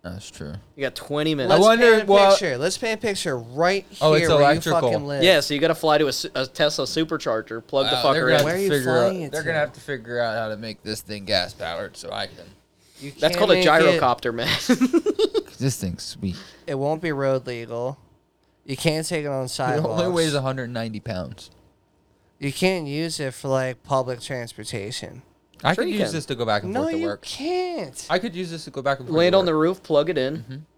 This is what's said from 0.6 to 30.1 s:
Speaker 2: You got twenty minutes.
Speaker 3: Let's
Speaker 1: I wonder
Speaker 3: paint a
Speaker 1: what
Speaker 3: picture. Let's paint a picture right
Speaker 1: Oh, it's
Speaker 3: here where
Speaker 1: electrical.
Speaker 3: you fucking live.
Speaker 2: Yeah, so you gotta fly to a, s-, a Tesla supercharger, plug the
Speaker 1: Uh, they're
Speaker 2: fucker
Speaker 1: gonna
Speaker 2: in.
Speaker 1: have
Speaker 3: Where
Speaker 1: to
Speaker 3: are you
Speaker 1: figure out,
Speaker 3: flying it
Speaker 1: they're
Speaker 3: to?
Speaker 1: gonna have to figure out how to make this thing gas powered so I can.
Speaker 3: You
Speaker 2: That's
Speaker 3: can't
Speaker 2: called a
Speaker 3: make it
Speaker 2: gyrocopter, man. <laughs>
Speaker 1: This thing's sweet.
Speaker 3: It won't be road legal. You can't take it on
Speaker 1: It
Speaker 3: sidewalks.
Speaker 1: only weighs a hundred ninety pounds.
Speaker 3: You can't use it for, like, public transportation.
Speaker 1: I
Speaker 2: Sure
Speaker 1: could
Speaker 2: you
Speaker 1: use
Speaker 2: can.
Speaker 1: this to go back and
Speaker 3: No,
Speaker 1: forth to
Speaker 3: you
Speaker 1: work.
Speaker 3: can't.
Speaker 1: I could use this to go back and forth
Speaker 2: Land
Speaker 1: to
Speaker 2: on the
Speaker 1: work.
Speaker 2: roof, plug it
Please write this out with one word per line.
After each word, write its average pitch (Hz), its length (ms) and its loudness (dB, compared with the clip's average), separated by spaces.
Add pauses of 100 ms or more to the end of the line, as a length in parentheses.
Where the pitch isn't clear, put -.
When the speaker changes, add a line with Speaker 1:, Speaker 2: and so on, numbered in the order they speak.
Speaker 2:
You 139 60 -10
got 131 140 -4
twenty 151 400 -2
minutes. 127 160 0
Speaker 3:
Let's 170 120 8
Speaker 1:
I 214 40 8
wonder 226 240 8
Speaker 3:
paint 220 120 6
a - 80 -4
Speaker 1:
what 196 200 8
Speaker 3:
picture. 185 260 2
Let's 165 220 -2
paint 226 200 -2
a - 20 -10
picture 185 360 -2
right 165 480 0 (160)
Speaker 1:
Oh, 156 120 6
it's 156 80 4
Speaker 3:
here 160 80 2
where 151 120 6
Speaker 1:
electrical. 160 480 4
Speaker 3:
you - 40 2
fucking 147 140 -4
live. 143 160 -2
Speaker 2:
Yeah, 175 180 6
so 147 120 -4
you 143 60 -2
gotta 160 160 2
fly 151 240 2
to 156 60 4
a, - 20 0
s-, - 260 -4
a 131 140 -2
Tesla 147 380 -2
supercharger, 131 800 -4
plug 135 260 0
the 127 60 0
Speaker 1:
Uh, 135 160 4
they're 160 100 2
Speaker 2:
fucker - 60 2
Speaker 1:
gonna - 20 4
Speaker 2:
in. - 60 6
Speaker 1:
have - 80 4
Speaker 3:
Where - 100 -2
Speaker 1:
to 190 40 -2
Speaker 3:
are 196 40 -2
you 196 80 0
Speaker 1:
figure 135 260 0
out, - 20 4 (100)
Speaker 3:
flying 175 120 -4
it 143 100 -8
Speaker 1:
they're 156 100 -4
Speaker 3:
to? 151 60 -6
Speaker 1:
gonna 160 120 0
have 147 140 -2
to - 60 -20
figure 120 400 -8
out 113 200 -2
how 110 80 -4
to 107 100 -6
make 110 240 -12
this 104 200 -8
thing 104 240 -12
gas 92 280 0
powered 85 440 -10
so - 140 -12
I 104 140 -6
can. - 120 -20 (640)
Speaker 3:
You 139 120 -14
Speaker 2:
That's 165 240 0
Speaker 3:
can't - 20 -2
Speaker 2:
called 180 140 4
a 180 40 10
Speaker 3:
make 185 100 2
it 156 40 6
Speaker 2:
gyrocopter, 147 640 4
man. 117 140 -4 (1000)
<laughs> - 140 -20
Speaker 1:
This 131 180 0
thing's 90 220 -6
sweet. - 340 -8 (300)
Speaker 3:
It 156 80 -6
won't 147 300 -4
be 165 80 -2
road 135 340 -2
legal. 120 540 -8 (680)
You 135 100 -6
can't 160 320 0
take 156 180 -4
it - 20 -4
on 135 180 -4
Speaker 1:
It 127 40 -10
Speaker 3:
sidewalks. 127 520 -2
Speaker 1:
only 180 100 0
weighs 165 220 2
a 139 80 0
hundred 131 300 -4
ninety 113 280 -6
pounds. 92 520 -10 (880)
Speaker 3:
You 139 120 -4
can't 180 360 -2
use 156 320 -4
it 135 160 -6
for, 143 140 -8
like, 131 340 -2
public 127 380 -2
transportation. 117 1000 -10 (420)
Speaker 1:
I 156 120 2
Speaker 2:
Sure 381 80 -2
Speaker 1:
could 349 100 -2
Speaker 2:
you 208 60 -2
Speaker 1:
use 131 80 0
Speaker 2:
can. 104 60 -4
Speaker 1:
this 151 120 -6
to 139 80 -6
go 117 140 -4
back 104 160 0
and 190 100 -8
Speaker 3:
No, 254 80 -2
Speaker 1:
forth 320 120 -4
to 320 60 -4
Speaker 3:
you 339 60 -4
Speaker 1:
work. - 160 -6
Speaker 3:
can't. 330 880 -8
Speaker 1:
I 170 80 0
could 190 180 -4
use 180 140 -8
this 165 160 -10
to 139 60 -14
go 139 100 -8
back 139 160 0
and 123 100 -14
forth 156 120 -4
Speaker 2:
Land 175 140 4
Speaker 1:
to 196 40 6
Speaker 2:
on 190 80 4
the 170 100 2
Speaker 1:
work. 156 60 4
Speaker 2:
roof, 180 220 0
plug 151 260 2
it - 80 -2